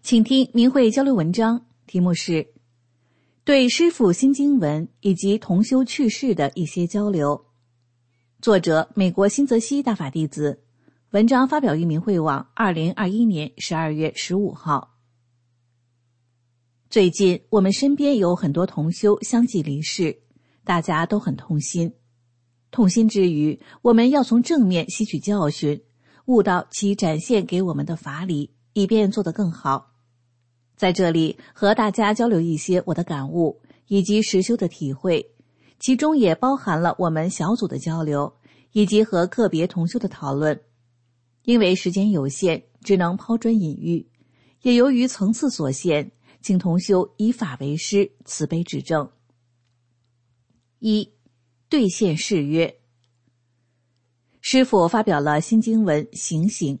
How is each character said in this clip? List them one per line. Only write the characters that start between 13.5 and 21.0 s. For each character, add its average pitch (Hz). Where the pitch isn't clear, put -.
十 -
二 160
月 156
十 -
五 196
号。 -
最 190
近， 180
我 214
们 190
身 285
边 285
有 180
很 151
多 175
同 160
修 208
相 240
继 165
离 147
世， 156
大 170
家 165